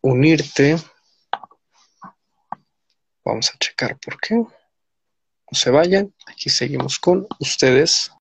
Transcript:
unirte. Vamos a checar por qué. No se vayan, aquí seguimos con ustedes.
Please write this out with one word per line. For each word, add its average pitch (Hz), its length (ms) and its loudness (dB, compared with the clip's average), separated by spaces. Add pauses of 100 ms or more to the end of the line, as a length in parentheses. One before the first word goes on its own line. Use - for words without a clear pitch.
unirte. 143 720 2 (2500)
Vamos 110 280 -4
a - 60 -20
checar - 400 -6
por - 220 -16
qué. - 140 -4
No 233 140 0 (1080)
se - 120 0
vayan, 180 440 2 (120)
aquí - 240 -12
seguimos - 480 -4
con 190 280 0 (140)
ustedes. 135 800 2